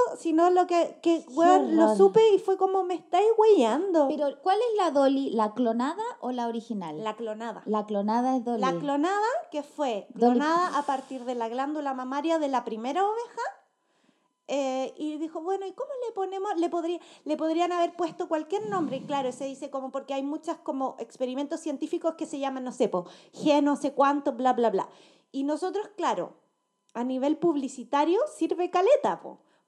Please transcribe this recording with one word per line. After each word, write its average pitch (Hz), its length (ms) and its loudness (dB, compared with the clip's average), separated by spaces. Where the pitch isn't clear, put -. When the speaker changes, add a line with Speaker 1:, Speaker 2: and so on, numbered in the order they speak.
Speaker 1:
sino 330 320 4
lo 359 160 4
que, 349 360 0
que, 330 220 2
Speaker 2:
Qué - 60 -20
Speaker 1:
weón, 330 440 6
lo - 100 6
Speaker 2:
horror. 302 120 6
Speaker 1:
supe 392 240 8
y 381 40 4
fue 381 200 0
como, 381 260 0
"Me 359 100 -4
estáis 349 320 2
weyando". 330 720 6
Speaker 2:
Pero, 285 340 -2
¿cuál 381 160 2
es 453 180 0
la 359 140 2
Dolly? 269 400 2
¿La 214 240 0
clonada 247 480 0
o 254 120 -6
la 240 160 -4
original? 208 540 -8
Speaker 1:
La 214 140 -6
clonada. 220 480 -10
Speaker 2:
La 208 220 -2
clonada 214 500 0
es 240 80 -4
Dolly. 240 160 -4
Speaker 1:
La 262 180 2
clonada, 311 480 -2
que 294 120 -6
fue 247 480 -6
Speaker 2:
Dolly. 240 280 4
Speaker 1:
clonada 330 400 0
a 285 40 0
partir 269 420 -6
de 247 100 -6
la 233 140 -4
glándula 277 460 -4
mamaria 285 440 -2
de 294 100 -2
la 254 180 0
primera 262 400 -2
oveja, 453 360 -6
eh, 262 520 -4
y 302 180 -6
dijo, 320 240 -8
"Bueno, 381 260 -6
¿y 381 60 -12
cómo 554 160 -10
le 453 60 -8
ponemos?". 381 460 -4
Le 339 100 0
podría, 339 320 -4
le 294 140 -4
podrían 320 340 0
haber 339 240 -2
puesto 339 320 -6
cualquier 339 400 -4
nombre, 320 300 -4
y - 80 -10
claro, 269 260 -4
se 269 140 -10
dice 269 240 -10
como, 262 200 -8
porque 277 220 -8
hay 269 100 -4
muchas 311 360 -6
como 269 400 -6
experimentos 269 600 -6
científicos 320 560 -4
que 320 100 -8
se 302 120 -10
llaman, 269 240 -4
no 247 100 -8
sé, 240 180 0
po, 180 160 -4
G 294 300 2
no 285 140 2
sé 285 180 -4
cuánto, 285 400 2
bla, 254 180 2
bla, 240 160 2
bla. 190 220 -2
Y 269 120 -6
nosotros, 339 520 -4
claro, 220 380 -4
a 240 120 -6
nivel 262 340 -2
publicitario 294 840 0
sirve 339 340 -2
caleta, 359 520 2
po, 135 160 -16